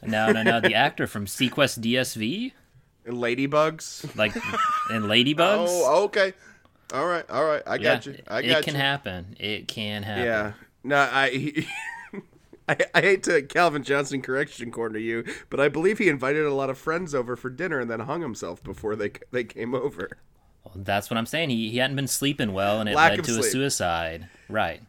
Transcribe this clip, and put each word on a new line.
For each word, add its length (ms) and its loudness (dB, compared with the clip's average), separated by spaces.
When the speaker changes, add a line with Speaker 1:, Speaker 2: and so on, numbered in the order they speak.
Speaker 1:
No, 280 2
no, 120 4
no. 160 4
The 140 2
Speaker 2:
<laughs> 20 4
Speaker 1:
actor 320 2
from 200 -6
Sequest 540 0
D 160 2
S 180 -2
V. 380 -4
Speaker 3:
And 120 -8
Ladybugs? 960 0
Speaker 1:
Like, 200 0
in 680 -2
Ladybugs? 680 4
Speaker 2:
Oh, 360 4
okay. 280 0
All 120 0
right, 240 -2
all 160 0
right. 220 0
I 100 -2
got 280 2
Speaker 1:
Yeah, 80 -12
Speaker 2:
you. 140 -16
I 140 -2
Speaker 1:
it 80 -2
Speaker 2:
got 140 4
Speaker 1:
can 120 -4
Speaker 2:
you. 40 -2
Speaker 1:
happen. 600 -2
It 280 -6
can 360 -6
happen. 200 -4
Speaker 3:
Yeah. 300 0
No, 140 2
I, 180 2
he, 380 -4
<laughs> 540 -18
I, 100 0
I 60 6
hate 220 4
to 200 4
Calvin 400 2
Johnson 380 0
correction 500 -4
corner 260 -6
you, 260 -4
but 100 -4
I 100 6
believe 300 2
he 100 6
invited 360 2
a 80 0
lot 160 0
of 80 -6
friends 360 -4
over 220 -2
for 140 -8
dinner 300 -4
and 100 -4
then 120 -4
hung 200 -4
himself 420 -8
before 320 -6
they, 160 -4
they 120 -2
came 320 -6
over. 420 -6
Speaker 1:
Well, 140 -20
that's 320 -2
what 80 -2
I'm 100 -2
saying. 240 -2
He, 180 0
he 80 -2
hadn't 180 0
been 120 -2
sleeping 460 0
well, 260 2
and 100 -2
it 60 0
Speaker 3:
Lack 160 8
Speaker 1:
led 80 0
Speaker 3:
of 80 -4
Speaker 1:
to 60 0
a 100 2
Speaker 3:
sleep. 80 2
Speaker 1:
suicide. 760 -2
Right. 400 -2